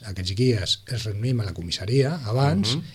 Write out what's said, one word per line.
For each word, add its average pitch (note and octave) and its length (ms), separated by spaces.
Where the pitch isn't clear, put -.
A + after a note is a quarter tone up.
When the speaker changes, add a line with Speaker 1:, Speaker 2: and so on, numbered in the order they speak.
Speaker 1:
aquests F#2 280
guies A2+ 420
els A#2 200
reunim A2+ 340
a G2+ 60
la F2+ 80
comissaria G#2+ 580
abans C#3 460
Speaker 2:
Mhm. E3 80